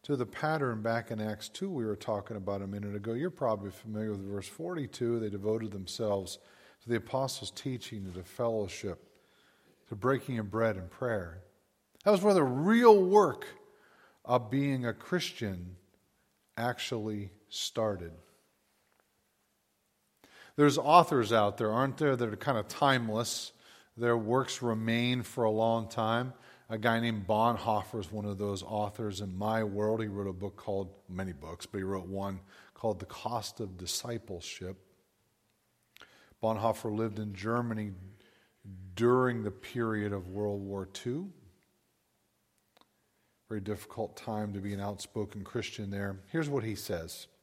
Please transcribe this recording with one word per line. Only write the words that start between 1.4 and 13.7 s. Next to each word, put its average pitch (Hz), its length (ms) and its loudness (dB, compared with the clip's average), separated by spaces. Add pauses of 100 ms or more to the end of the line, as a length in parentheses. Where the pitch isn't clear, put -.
two 196 220 -8
we 135 160 -4
were 104 100 0
talking 104 400 -4
about 98 260 -4
a 98 60 -6
minute 101 260 -6
ago. 107 200 -6
You're 151 160 -2
probably 104 420 -2
familiar 107 400 -6
with 98 80 -4
verse 98 300 -6
forty-two. 131 720 -2
"They 104 80 -2
devoted 107 420 -2
themselves 98 680 -4 (440)
to 113 80 -14
the 117 80 2
apostles' 131 540 -4
teaching 117 520 -8
and 92 100 -8
to 90 120 -10
fellowship, 107 840 -4 (800)
to 110 80 -8
breaking 123 420 0
of 104 140 -4
bread 110 240 2
and 90 160 -8
prayer." 95 540 -4 (580)
That 208 80 6
was 185 100 6
where 202 120 6
the 175 100 8
real 202 580 10
work 185 460 6 (760)